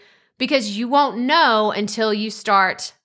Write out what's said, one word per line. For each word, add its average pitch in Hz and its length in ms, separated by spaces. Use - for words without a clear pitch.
Because 254 380
you 240 100
won't 262 320
know 247 520
until 214 420
you 214 180
start 196 640